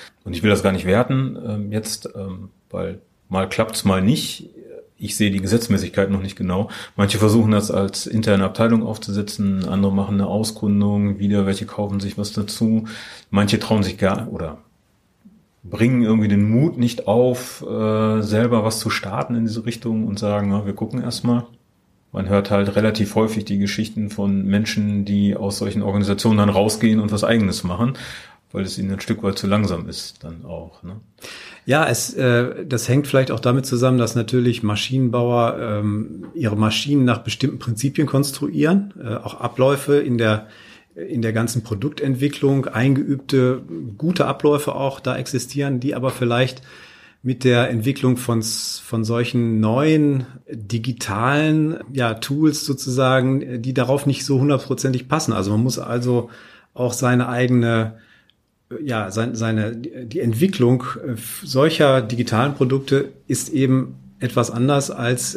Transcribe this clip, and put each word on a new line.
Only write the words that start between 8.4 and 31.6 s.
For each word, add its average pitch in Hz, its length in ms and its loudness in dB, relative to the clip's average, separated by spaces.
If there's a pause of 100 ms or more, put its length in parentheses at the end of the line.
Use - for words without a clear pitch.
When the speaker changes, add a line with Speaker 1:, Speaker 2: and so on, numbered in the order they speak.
Speaker 1:
Abteilung 113 420 2
aufzusetzen, 101 840 -2
andere 98 240 2
machen 98 220 0
eine 98 140 0
Ausgründung, 101 920 0
wieder 101 260 2
welche 98 220 -2
kaufen 101 320 -4
sich 98 200 -6
was 104 140 -6
dazu. 110 520 0 (440)
Manche 101 300 2
trauen 107 240 2
sich 92 160 -4
gar, 98 340 -2
oder 82 260 -8 (1080)
bringen 120 380 2
irgendwie 110 260 4
den 101 200 4
Mut 131 300 4
nicht 120 300 0
auf, 123 600 2
äh, 110 540 0
selber 110 420 2
was 110 140 -2
zu 110 120 -4
starten 110 440 -4
in 113 120 0
diese 110 180 -4
Richtung 113 420 -4
und 101 120 -4
sagen, 104 320 0
„Ja, 101 160 0
wir 98 60 -2
gucken 117 300 -6
erst 120 220 -6
mal.“ 120 220 2 (640)
Man 95 160 -4
hört 101 220 2
halt 101 260 2
relativ 107 380 -2
häufig 110 300 0
die 101 140 -2
Geschichten 101 520 -4
von 98 340 -2
Menschen, 104 600 0
die 101 300 2
aus 98 240 -4
solchen 101 240 -2
Organisationen 101 560 2
dann 104 120 6
rausgehen 107 500 4
und 101 100 0
was 104 140 0
Eigenes 107 400 2
machen, 110 300 0 (560)
weil 98 140 -4
es 92 140 -8
ihnen 98 140 -2
ein 95 80 -6
Stück - 220 -4
weit 98 160 -2
zu - 80 -4
langsam 98 420 0
ist - 340 -14
dann 82 220 -14
auch, 80 380 -14
ne? 90 140 -14 (680)